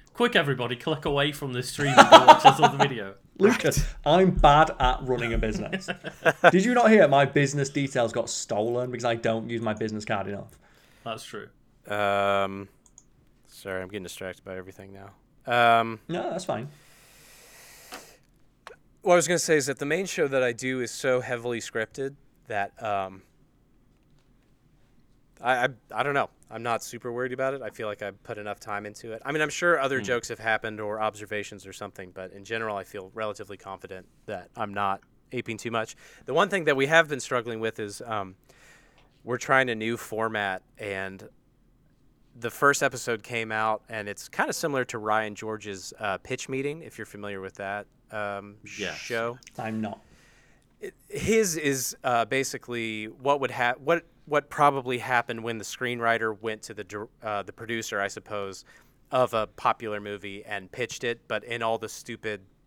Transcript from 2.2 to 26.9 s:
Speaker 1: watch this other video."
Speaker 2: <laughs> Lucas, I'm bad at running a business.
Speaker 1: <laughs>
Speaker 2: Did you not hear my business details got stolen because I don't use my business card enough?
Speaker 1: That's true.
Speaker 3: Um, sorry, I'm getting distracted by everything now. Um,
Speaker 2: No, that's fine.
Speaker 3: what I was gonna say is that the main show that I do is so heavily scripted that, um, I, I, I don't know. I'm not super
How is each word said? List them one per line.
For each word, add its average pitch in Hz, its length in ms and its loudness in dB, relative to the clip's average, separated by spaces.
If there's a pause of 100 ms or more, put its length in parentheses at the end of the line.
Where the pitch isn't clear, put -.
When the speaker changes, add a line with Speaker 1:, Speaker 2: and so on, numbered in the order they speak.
Speaker 1:
watch - 160 12
this - 180 10
other 220 160 4
video." 117 380 -2 (120)
Speaker 2:
<laughs> - 120 -20
Lucas, 190 460 4 (200)
I'm 175 280 6
bad 151 480 8
at 127 220 4
running 120 300 0
a 113 60 0
business. 110 500 -4 (320)
Speaker 1:
<laughs> 165 300 6
Speaker 2:
Did 185 140 6
you 247 100 2
not 233 160 6
hear 208 160 8
my 139 180 6
business 143 460 0
details 131 420 0
got 117 160 -2
stolen 120 640 -2
because 120 140 -8
I 120 100 2
don't 113 340 -2
use 117 140 -4
my 110 120 -2
business 107 300 -4
card 101 220 -4
enough? 101 320 -12 (460)
Speaker 1:
That's 110 200 -10
true. 107 240 -14 (380)
Speaker 3:
Um, 101 840 0 (800)
sorry, 92 360 -8
I'm 92 60 -8
getting 98 140 -8
distracted 90 420 -12
by 95 120 -12
everything 95 360 -16
now. 98 180 -20 (720)
Um, 113 280 -4
Speaker 2:
No, 190 220 -4
that's 185 160 -6
fine. 127 220 -4 (2250)
Speaker 3:
what 190 100 4
I 175 40 10
was 160 120 4
gonna 175 100 2
say 160 180 2
is 135 100 2
that 135 120 -4
the 147 80 -6
main 170 200 -2
show 175 220 0
that 135 140 2
I 123 100 2
do 127 280 -4
is 120 100 -4
so 127 300 0
heavily 120 400 -4
scripted 135 560 -6 (320)
that, 101 340 -4
um, 98 400 -4 (2250)
I, 123 260 2
I, - 20 2 (260)
I 110 80 -2
don't 143 120 -2
know. 131 160 0 (200)
I'm 113 120 -12
not 117 200 -2
super 120 300 -10